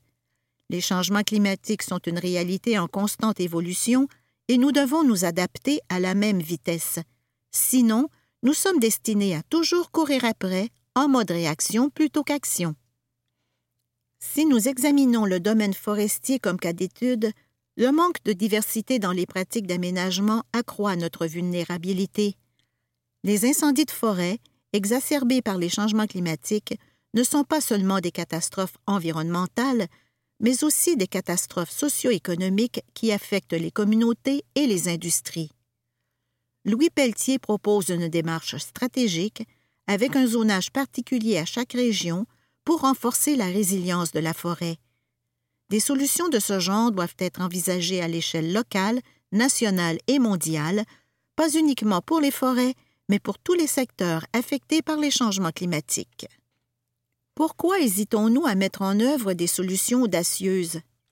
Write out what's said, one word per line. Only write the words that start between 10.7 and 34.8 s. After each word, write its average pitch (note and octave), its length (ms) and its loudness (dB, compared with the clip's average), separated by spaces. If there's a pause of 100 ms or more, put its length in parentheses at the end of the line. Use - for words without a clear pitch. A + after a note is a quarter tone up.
en C#4 100 4
mode B3 240 2
réaction E3+ 580 0
plutôt D4+ 360 0
qu'action. F3 500 -2 (1400)
Si - 260 -2
nous B3 220 4
examinons C4 580 4
le F#3 140 2
domaine G#3 340 2
forestier G#3+ 680 -2
comme F#3 180 -2
cas F3 140 -4
d'étude, G#3+ 580 -2 (460)
le B3+ 160 2
manque E4+ 320 2
de G#3+ 80 0
diversité G#3+ 640 0
dans F#3 140 -2
les F3+ 140 0
pratiques F#3 420 -6
d'aménagement F3+ 720 0 (100)
accroît G#3 440 -2
notre E3 300 -4
vulnérabilité. F3 1080 -2 (880)
Les G3+ 220 2
incendies D4 400 4
de - 80 -6
forêt, F#3+ 480 -2 (320)
exacerbés B3 680 0
par F#3+ 160 -2
les F3 100 0
changements G#3+ 400 0
climatiques, F3+ 680 -4 (380)
ne A#3 80 2
sont C#4+ 220 2
pas D#4 160 0
seulement G3 400 0
des E3+ 100 -4
catastrophes F3 680 -6 (100)
environnementales, F3+ 1000 -2 (520)
mais B3 260 0
aussi D#4 340 2
des F#3 80 0
catastrophes F3+ 640 -4
socio-économiques G3 1120 0 (100)
qui A3+ 180 -2
affectent G3 440 -2
les E3 160 -2
communautés A#3 760 2 (100)
et C#4+ 120 2
les F3+ 200 0